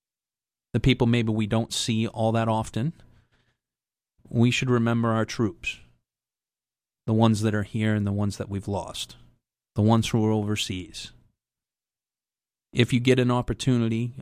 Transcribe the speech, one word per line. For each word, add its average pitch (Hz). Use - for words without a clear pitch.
The 113
people 127
maybe 117
we 107
don't 113
see 113
all 110
that 113
often. 110
We 123
should 127
remember 117
our 110
troops, -
the 120
ones 110
that 110
are 104
here 107
and 104
the 101
ones 101
that -
we've 98
lost, 98
the 104
ones 113
who 113
are 110
overseas. 101
If 120
you 123
get 123
an 123
opportunity, 120